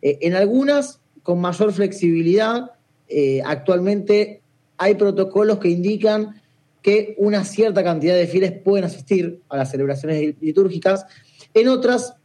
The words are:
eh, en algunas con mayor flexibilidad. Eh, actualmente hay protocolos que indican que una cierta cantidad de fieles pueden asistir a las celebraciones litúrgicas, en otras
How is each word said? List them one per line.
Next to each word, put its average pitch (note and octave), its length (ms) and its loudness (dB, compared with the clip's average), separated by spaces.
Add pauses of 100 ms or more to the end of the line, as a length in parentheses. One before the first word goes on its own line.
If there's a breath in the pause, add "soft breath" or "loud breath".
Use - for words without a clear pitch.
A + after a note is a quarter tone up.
eh, C#3 180 0
en E3+ 140 0
algunas C4+ 640 0 (220)
con F3+ 180 -2
mayor F3+ 320 0
flexibilidad. G3 1000 0 (360)
Eh, C3+ 380 0
actualmente F#3+ 960 0 (340)
hay G3 200 2
protocolos G3+ 640 0
que F3 120 0
indican G#3+ 720 -2 (400)
que G#3 340 0
una G3+ 280 0
cierta G3+ 380 0
cantidad E3+ 320 0
de F3 120 2
fieles F3+ 260 0
pueden G3 320 0
asistir F3 640 -4
a C#3 80 -8
las C3+ 140 -4
celebraciones D3 720 -2
litúrgicas, F#3 640 0 (480 soft breath)
en A#3 140 4
otras B3 560 0